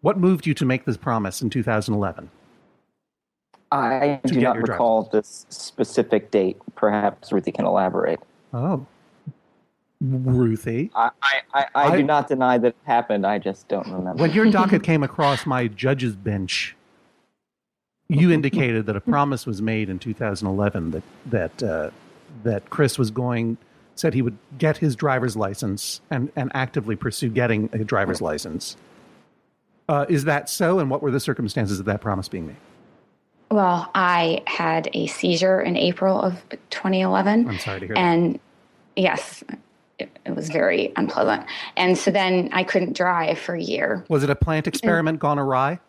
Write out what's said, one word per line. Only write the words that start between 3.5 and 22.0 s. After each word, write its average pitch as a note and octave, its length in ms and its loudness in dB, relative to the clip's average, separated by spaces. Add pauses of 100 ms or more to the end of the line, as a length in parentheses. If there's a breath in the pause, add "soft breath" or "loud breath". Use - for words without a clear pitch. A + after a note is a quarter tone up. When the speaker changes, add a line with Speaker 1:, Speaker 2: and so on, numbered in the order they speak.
Speaker 2:
I C3+ 520 0
Speaker 1:
To C3+ 80 0
Speaker 2:
do - 60 0
Speaker 1:
get A#2+ 60 4
Speaker 2:
not B2 100 4
Speaker 1:
your A2+ 80 -2
driver's A#2 60 0
Speaker 2:
recall A2 340 2
Speaker 1:
license. - 100 -8 (360)
Speaker 2:
this - 80 -18
specific - 720 -2
date. F#2+ 260 2 (200)
Perhaps G#2 560 0
Ruthie G2 180 0
can - 160 -4
elaborate. F#2 540 0 (340)
Speaker 1:
Oh. C#3 320 -4 (1120)
Ruthie? B2+ 920 0
Speaker 2:
I, A#2 160 2 (120)
I, C#3 180 2 (140)
I, C#3 200 2
I C#3+ 180 4
Speaker 1:
I F3+ 40 4
Speaker 2:
do D3 60 4
not C#3+ 260 2
deny B2+ 300 2
that A#2+ 100 4
it A2+ 160 0
happened. A2+ 420 0
I G#2 120 0
just G2 300 -6
don't G2+ 200 -2
remember. F#2 340 -6
Speaker 1:
When D#3 100 4
your A3 180 4
docket F#3+ 320 4
came D#3+ 200 2
across C#3 440 0
my B2+ 220 0
judge's B2 460 -2
bench, G2 640 -6 (1300)
you E3+ 220 6
indicated C3+ 560 2
that G#2 100 -2
a G2+ 40 -4
promise C#3+ 460 0
was G#2 160 -4
made A2 260 -2
in F#2 100 -6
two A2 160 -8
thousand G#2 340 -4
eleven F#2+ 420 0
that, D#2 120 -6 (240)
that, G2 360 -4
uh, D#2+ 280 -2 (540)